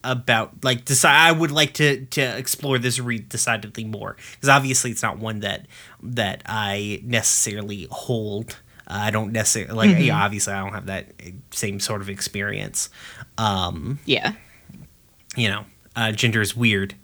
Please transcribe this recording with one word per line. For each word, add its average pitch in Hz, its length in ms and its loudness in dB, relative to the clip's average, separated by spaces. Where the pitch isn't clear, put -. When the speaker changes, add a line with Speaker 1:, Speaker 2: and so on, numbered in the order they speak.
Speaker 1:
about, 123 600 0
like, 127 220 0
deci-, 139 180 4
I 160 260 8
would 160 200 4
like 151 240 2
to, 139 320 2
to 127 320 -2
explore 135 400 -2
this 120 200 0
read 120 300 -6
decidedly 110 560 -4
more, 107 320 -8
'cause 139 80 2
obviously 135 420 4
it's 104 120 -6
not 98 160 -2
one 110 220 -6
that, 98 260 -6
that 110 440 -4
I 104 580 -4
necessarily 104 840 -2
hold. 110 680 -4
Uh, - 140 -8
I 107 80 0
don't 110 220 0
necessarily, 110 420 0
like, 113 160 6
Speaker 2:
Mm-hmm. 82 140 6
Speaker 1:
yeah, 104 200 4
obviously 101 300 -2
I 98 60 -4
don't 98 120 -6
have 98 140 -10
that 95 220 -8
same 98 300 -6
sort 104 200 -4
of 98 80 -10
experience. 101 800 -6
Um, 98 720 0
Speaker 2:
Yeah. 151 260 0
Speaker 1:
you 117 120 2
know, 104 180 -4
uh, 110 180 0
gender 113 280 2
is 104 160 -2
weird, 104 480 2